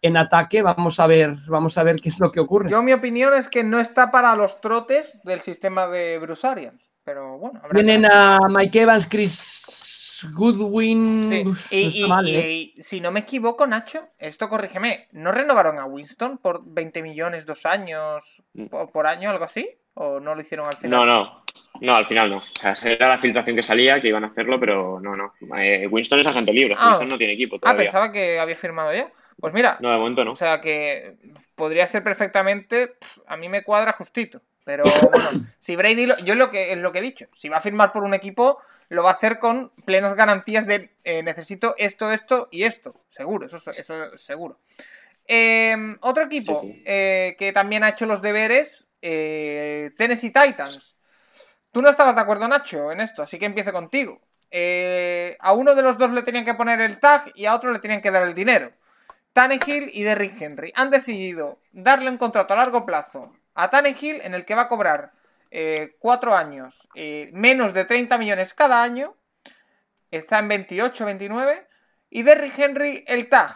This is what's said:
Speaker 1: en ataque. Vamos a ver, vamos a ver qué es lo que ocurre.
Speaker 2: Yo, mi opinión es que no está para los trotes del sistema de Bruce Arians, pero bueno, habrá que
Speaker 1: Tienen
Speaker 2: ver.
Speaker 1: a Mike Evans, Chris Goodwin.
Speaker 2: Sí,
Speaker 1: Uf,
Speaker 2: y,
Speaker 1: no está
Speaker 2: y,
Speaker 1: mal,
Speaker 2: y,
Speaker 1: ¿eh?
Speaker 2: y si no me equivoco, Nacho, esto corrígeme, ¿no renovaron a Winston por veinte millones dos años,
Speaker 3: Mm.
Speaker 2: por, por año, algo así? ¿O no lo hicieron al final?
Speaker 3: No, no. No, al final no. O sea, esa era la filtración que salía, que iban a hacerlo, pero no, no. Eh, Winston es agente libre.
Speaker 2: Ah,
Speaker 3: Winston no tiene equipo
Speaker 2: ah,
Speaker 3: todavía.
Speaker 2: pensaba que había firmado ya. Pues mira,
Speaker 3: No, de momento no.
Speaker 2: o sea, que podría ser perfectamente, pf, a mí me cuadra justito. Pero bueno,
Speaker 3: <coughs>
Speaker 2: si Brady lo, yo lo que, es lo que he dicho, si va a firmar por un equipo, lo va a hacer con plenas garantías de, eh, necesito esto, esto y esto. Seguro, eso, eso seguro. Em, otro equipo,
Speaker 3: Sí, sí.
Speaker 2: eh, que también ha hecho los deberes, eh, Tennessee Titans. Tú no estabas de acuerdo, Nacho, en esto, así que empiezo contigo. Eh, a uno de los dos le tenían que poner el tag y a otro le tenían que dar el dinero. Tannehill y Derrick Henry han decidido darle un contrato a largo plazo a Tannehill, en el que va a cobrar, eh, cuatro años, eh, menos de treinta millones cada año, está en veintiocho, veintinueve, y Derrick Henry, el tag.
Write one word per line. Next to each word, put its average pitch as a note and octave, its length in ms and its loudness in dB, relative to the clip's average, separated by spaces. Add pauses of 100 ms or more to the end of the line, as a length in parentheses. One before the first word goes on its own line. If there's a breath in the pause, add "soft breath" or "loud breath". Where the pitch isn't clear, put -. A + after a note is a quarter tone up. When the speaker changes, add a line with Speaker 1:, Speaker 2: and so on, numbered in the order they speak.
Speaker 1:
en E3 140 2
ataque. E3 440 2
Vamos F3 400 0
a E3 60 6
ver, D#3+ 300 4 (100)
vamos D#3+ 320 -2
a E3 40 2
ver E3 140 2
qué D#3+ 140 -6
es F3 100 -8
lo F3 100 2
que E3+ 100 -4
ocurre. F#3 280 0
Speaker 2:
Yo, G#3+ 140 2
mi B3+ 100 4
opinión B3 420 2
es C4 140 0
que A#3+ 160 -2
no A3+ 160 0
está B3 300 2
para A#3+ 260 4
los G3+ 240 -2
trotes A#3 640 -2
del F3+ 160 -6
sistema F#3 460 -4
de F3 320 -4
Bruce D#3+ 280 -8
Arians, F#3+ 460 -8 (120)
pero C#3 340 -12
bueno, A3+ 240 -14
habrá D3 80 -14
que G#3 140 4
Speaker 1:
Tienen A3 180 6
Speaker 2:
ver. G#3 100 8
Speaker 1:
a G3 260 10 (100)
Mike G3 340 4
Evans, A3 260 6
Chris - 1300 -8
Goodwin. A3 880 2
Speaker 2:
Sí, G#3+ 240 0
Speaker 1:
Uf, - 260 -4
Speaker 2:
y, G3 120 2
Speaker 1:
no E3 40 0
está D#3+ 100 -4
Speaker 2:
y, G3+ 100 0
Speaker 1:
mal, F#3 200 2
Speaker 2:
y, D#3 80 0
Speaker 1:
¿eh? D#3+ 160 -2
Speaker 2:
y D#3+ 300 -10
si F#3 180 -6
no F3 100 -4
me G3+ 100 -2
equivoco, A#3 460 -2
Nacho, A#3 420 -6 (100)
esto D#3 300 -8
corrígeme, G#3 640 -6
¿no E3+ 200 -6
renovaron G#3+ 460 2
a C3+ 80 -10
Winston D3 520 -10
por F3 260 -4
veinte D#3+ 380 -8
millones D#3+ 440 -8
dos D3+ 180 -14
años, D#3 800 -6 (100)
Speaker 3:
Mm. G#2+ 140 -16
Speaker 2:
por, - 240 -10
por D3+ 160 -2
año, F3 240 -2
algo F3 140 -4
así? F4 260 -8 (240)
¿O C#3 240 -6
no D3 160 -8
lo D#3 60 -10
hicieron D3+ 260 -10
al C#3+ 100 -8
final? B2 300 2
Speaker 3:
No, - 0 -
no. A2 380 2 (360)
No, B2 140 2
al A2 120 4
final A2 240 2
no. G2 80 -6
O - 20 -8
sea, - 320 -4
esa A#2 180 -4
era A#2+ 180 4
la B2+ 100 4
filtración A#2+ 380 0
que G#2 60 0
salía, B2+ 380 4
que A#2+ 80 0
iban G#2+ 160 0
a G#2+ 40 -10
hacerlo, A#2 300 -2
pero F#2+ 420 -2
no, G2 160 -8
no. G2+ 180 -10 (220)
Eh, G2 300 0
Winston A#2 340 2
es C#3+ 60 2
agente A#2+ 260 0
libre. A#2 240 2
Speaker 2:
Ah, A#3 120 4
Speaker 3:
Winston D#3+ 200 2
no C3 100 -6
tiene G#2 160 -2
equipo A2 220 -6
Speaker 2:
ah, - 40 -10
Speaker 3:
todavía. B3 240 2
Speaker 2:
pensaba G3+ 280 0
que F3+ 260 -2
había E3 180 -4
firmado D#3+ 360 -6
ya. A3 180 -6 (280 soft breath)
Pues D#3+ 160 -8
mira, A3+ 260 0
Speaker 3:
No, A#2+ 100 -2
de A#2 80 2
momento A#2+ 260 0
no. A2 80 -6
Speaker 2:
o - 40 -12
sea, D#3+ 240 -2
que D3 540 -6 (400)
podría D#3+ 320 0
ser G3+ 160 -4
perfectamente, G3+ 840 -2
pf, - 380 -20
a D#3+ 100 -12
mí E3 120 -14
me G3 140 -6
cuadra G#3+ 300 0
justito. - 500 -10 (220)
Pero - 200 -4
bueno, - 460 6 (140)
Speaker 3:
<coughs> - 140 -20
Speaker 2:
si F3 180 -8
Brady A3+ 300 4
lo, B3 120 2
yo F3+ 160 0
lo B3+ 160 4
que, F#3+ 220 -4
es F3+ 60 -4
lo F3 140 -4
que F3 60 -4
he F#3+ 40 -4
dicho, C4 300 -12
si - 160 -16
va D#3 100 -4
a - 20 0
firmar G3+ 320 0
por G3+ 120 -6
un G3 100 -2
equipo, G3 440 0 (300 soft breath)
lo F3 140 -2
va E3+ 80 4
a - 40 2
hacer - 240 -2
con A#3+ 320 -2 (140)
plenas G3 300 0
garantías G#3+ 520 0
de, G3+ 240 -2 (140)
eh, E3 180 -6
necesito F3 560 -6
esto, G#3 320 -4
esto A#3 400 -2
y F3 140 -4
esto. - 300 -6 (140)
Seguro, D3+ 380 -8
eso, D#3+ 260 -16
eso - 460 -14
seguro. D#3+ 400 -14 (680 loud breath)
Em, A3+ 760 2
otro C4 240 0
equipo, A#3+ 360 -6
Speaker 3:
Sí, G3 120 -14
sí. - 140 -20
Speaker 2:
eh, F#3+ 520 -2
que G3 140 -4
también G#3 320 0
ha G#3+ 60 4
hecho G#3+ 140 -6
los G#3 160 -2
deberes, A3 720 -2 (100)
eh, D3+ 960 -8
Tennessee A#3 360 -2
Titans. D3+ 640 0 (720 soft breath)
Tú A#3+ 120 -2
no C#4+ 60 10
estabas C4+ 280 6
de A3+ 40 2
acuerdo, G#3 280 -2
Nacho, F#3+ 420 -2
en F3 100 -10
esto, A3 220 -8
así E3 160 -12
que G3 80 -4
empiezo G3+ 260 -6
contigo. F3+ 480 -6 (300)
Eh, F3+ 880 -4
a F#3+ 140 2
uno C4+ 240 6
de C4+ 60 6
los B3+ 160 2
dos B3 120 2
le B3 120 -2
tenían A#3+ 220 -6
que A#3 100 -2
poner A#3 260 0
el A3 180 -2
tag C#4+ 240 6 (140)
y G3+ 100 -6
a A3 80 2
otro A#3+ 160 -4
le A3+ 80 -4
tenían G#3 240 -6
que G3+ 80 0
dar F#3 160 2
el E3+ 80 -6
dinero. F#3 380 0 (600 soft breath)
Tannehill C4+ 600 2
y G#3 80 -6
Derrick G3+ 380 -2
Henry D3+ 340 -14
han C4+ 160 0
decidido F#3+ 680 -4 (100)
darle C4 400 2
un B3 60 -8
contrato A3 380 0
a - 20 2
largo A#3+ 280 0
plazo D3 480 -8 (300)
a F#3+ 80 -2
Tannehill, C#4+ 520 0
en F3+ 120 -12
el F3+ 100 -8
que G#3 100 -6
va A#3 80 0
a A#3+ 60 -2
cobrar, E3+ 440 -2 (380)
eh, D#3 480 -6
cuatro A#3+ 360 0
años, C#3+ 600 -6
eh, D3+ 380 -12
menos A3+ 420 0
de F#3 100 -2
treinta A#3+ 340 -2
millones G3+ 360 -4
cada B3+ 280 2
año, B3 320 -6 (960 soft breath)
está D#3+ 280 -2
en G#3 100 -2
veintiocho, G#3 580 -4
veintinueve, G#3+ 600 -4 (420)
y A#3 140 -6
Derrick D4 360 6
Henry, C#4 480 -2
el A#3+ 220 -4
tag. B3 280 6